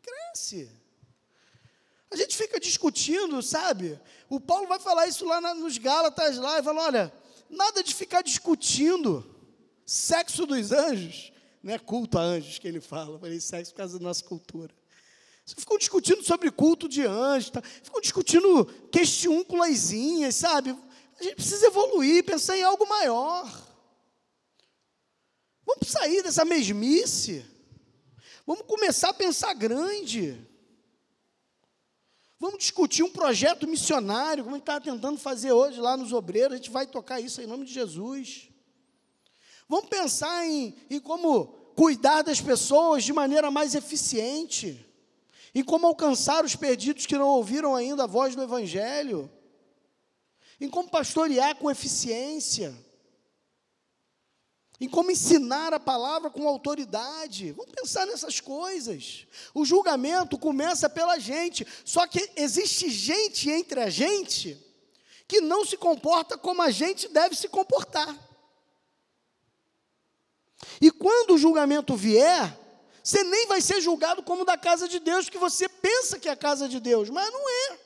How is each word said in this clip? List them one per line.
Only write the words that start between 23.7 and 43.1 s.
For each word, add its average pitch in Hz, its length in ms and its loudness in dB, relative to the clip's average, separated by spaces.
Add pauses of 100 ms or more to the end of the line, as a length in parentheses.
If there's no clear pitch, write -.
Vamos 554 220 0
sair 381 340 2
dessa 320 240 2
mesmice. 233 1000 0 (1000)
Vamos 392 200 -4
começar 415 440 0
a 392 40 -6
pensar 381 380 -2
grande. 226 960 -4 (1900)
Vamos 392 200 -6
discutir - 420 0
um 359 80 2
projeto 302 560 0
missionário, 285 800 -2
como 247 100 -10
a 285 40 -10
gente 277 80 -12
tá 294 140 -4
tentando 277 380 -6
fazer 262 320 -6
hoje 247 300 4
lá 247 160 0
nos 247 160 -8
Obreiros. 226 400 0
A 254 40 -8
gente 254 140 -14
vai 262 160 -6
tocar 254 340 -10
isso 247 220 -10
em 233 40 -10
nome 254 200 -10
de 254 60 -18
Jesus. 240 760 -10 (1200)
Vamos 381 200 0
pensar 339 580 -2
em, 285 280 -4 (140)
em 285 120 -6
como 320 480 0 (260)
cuidar 294 480 4
das 302 180 0
pessoas 294 640 4
de 233 100 -2